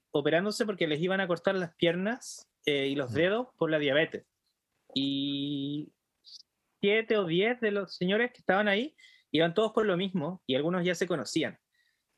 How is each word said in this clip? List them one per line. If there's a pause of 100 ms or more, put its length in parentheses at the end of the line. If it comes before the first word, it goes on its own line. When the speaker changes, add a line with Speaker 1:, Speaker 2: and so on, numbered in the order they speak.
(120)
Speaker 1:
operándose
porque
les
iban
a
cortar
las
piernas, (180)
eh,
y
los
Speaker 2:
Mm.
Speaker 1:
dedos (100)
por
la
diabetes. (680)
Y (920)
siete
o
diez
de
los
señores
que
estaban
ahí (360)
iban
todos
por
lo
mismo
y
algunos
ya
se
conocían. (600)